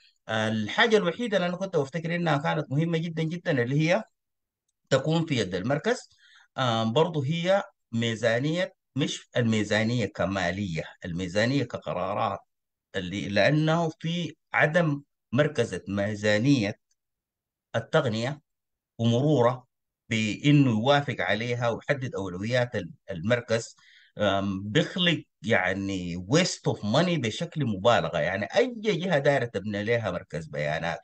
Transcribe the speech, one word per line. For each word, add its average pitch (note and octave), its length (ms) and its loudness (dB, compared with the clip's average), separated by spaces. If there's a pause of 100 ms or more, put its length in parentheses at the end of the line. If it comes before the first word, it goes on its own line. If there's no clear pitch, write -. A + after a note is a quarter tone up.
(280)
الحاجة A2 680 0
الوحيدة G3+ 400 0
اللي F3 120 0
انا F3 80 -6
كنت F#3+ 200 -4
بفتكر D#3+ 400 -4
انها E3 220 2
كانت E3 320 -2
مهمة E3 280 0
جدا D#3+ 240 -4
جدا D#3+ 400 -2
اللي C#3 180 0 (100)
هي G#3+ 140 2 (840)
تكون D#3+ 360 2
في C#3+ 120 0
يد F#2 160 -2
المركز، C#3 540 -2 (500)
آم، A2+ 340 0
برضه D#3 340 2
هي E3+ 360 0 (300)
ميزانية، A#2 800 0 (220)
مش D3+ 400 -4
الميزانية A2 680 2
كمالية، F2+ 800 -2 (200)
الميزانية F#2+ 600 0
كقرارات، G2 760 -4 (580)
اللي، F#2 320 -6
لأنه D#3 720 2
في E3+ 360 -6 (200)
عدم D3+ 480 2 (300)
مركزة A#2 560 0
ميزانية G#2+ 840 2 (1040)
التقنية B2+ 640 -2 (580)
ومرورة B2 680 2 (420)
بإنه B2 640 4
يوافق C3 500 2
عليها A#2 480 0
ويحدد B2+ 460 -4
أولويات G#2+ 640 -2
ال-، F2+ 140 -6 (200)
المركز A2+ 640 -2 (420)
آم، G2 520 0
بيخلق E3+ 520 0 (200)
يعني F#2+ 760 -2
waste C#3 560 0
of - 100 -6
money D#3 380 2
بشكل C#3 460 -4
مبالغة. F#2 520 2
يعني F#2 260 -2 (120)
أي B3 220 2
جهة F#3 400 0
دايرة C#3 280 2
تبني G#2 380 -6
لها A2+ 260 0
مركز D#2+ 360 -8
بيانات، D2+ 580 -4